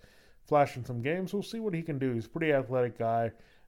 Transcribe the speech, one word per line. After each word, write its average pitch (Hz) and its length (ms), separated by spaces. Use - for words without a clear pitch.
flashed 143 340
in 123 80
some 120 200
games. 175 280
We'll 202 120
see 226 160
what 214 160
he 165 80
can 156 160
do. 135 120
He's 113 140
a - 40
pretty 160 220
athletic 127 460
guy. 113 340